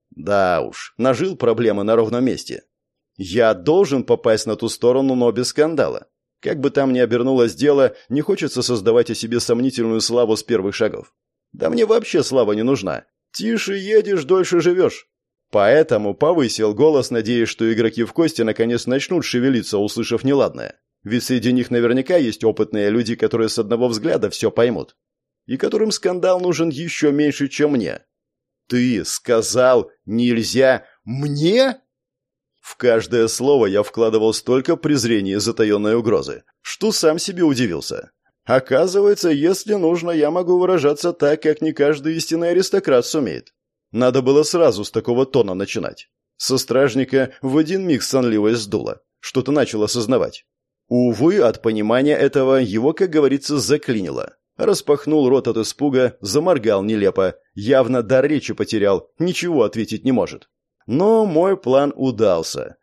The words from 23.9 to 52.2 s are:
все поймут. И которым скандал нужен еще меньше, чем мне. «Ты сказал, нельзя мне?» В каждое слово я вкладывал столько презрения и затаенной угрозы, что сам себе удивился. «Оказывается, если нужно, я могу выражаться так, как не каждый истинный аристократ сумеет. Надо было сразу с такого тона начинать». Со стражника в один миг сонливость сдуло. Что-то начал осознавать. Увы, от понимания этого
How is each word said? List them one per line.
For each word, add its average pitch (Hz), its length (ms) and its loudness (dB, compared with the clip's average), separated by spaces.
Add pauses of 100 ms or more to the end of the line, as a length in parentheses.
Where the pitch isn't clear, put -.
все 107 220 -4
поймут. 117 440 -2 (500)
И 131 120 -6
которым 214 340 0
скандал 185 480 -2
нужен 165 300 0
еще 151 420 -2
меньше, 143 360 0
чем 147 240 0
мне. 98 300 -4 (680)
«Ты 123 340 0
сказал, 120 880 2 (140)
нельзя 117 800 0 (180)
мне?» 147 800 0 (800)
В - 160 -20
каждое 117 500 2
слово 127 380 2
я 101 160 2
вкладывал 110 500 0
столько 131 440 0
презрения 113 580 0
и 104 60 -2
затаенной 107 560 0
угрозы, 101 480 -2 (180)
что - 300 -4
сам 156 260 0
себе 180 240 -6
удивился. 120 680 -2 (340)
«Оказывается, 175 840 2
если 175 440 0
нужно, 170 380 0
я 147 180 0
могу 180 300 0
выражаться 170 540 0
так, 147 280 0
как 151 200 0
не 156 120 -2
каждый 151 420 0
истинный 165 360 -2
аристократ 175 560 0
сумеет. 95 480 -6 (360)
Надо 127 300 2
было 139 220 4
сразу 139 420 2
с - 60 -14
такого 120 340 0
тона 104 300 0
начинать». - 540 -8 (280)
Со 131 220 -2
стражника 131 720 0 (100)
в 135 160 -2
один 185 300 0
миг 135 160 0
сонливость 113 580 0
сдуло. 101 400 -6 (180)
Что-то 131 320 -4
начал 117 300 0
осознавать. 110 640 -2 (420)
Увы, 123 520 2
от 113 240 0
понимания 113 520 0
этого 135 420 2